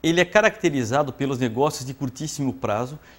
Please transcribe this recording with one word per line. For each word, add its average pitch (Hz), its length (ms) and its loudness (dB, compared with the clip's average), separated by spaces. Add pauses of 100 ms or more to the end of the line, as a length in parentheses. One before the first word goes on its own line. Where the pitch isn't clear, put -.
Ele 165 180 2
é 180 40 6
caracterizado 147 880 2
pelos 135 260 -2
negócios 127 480 0
de 131 80 -10
curtíssimo 139 580 -4
prazo 123 460 -4 (200)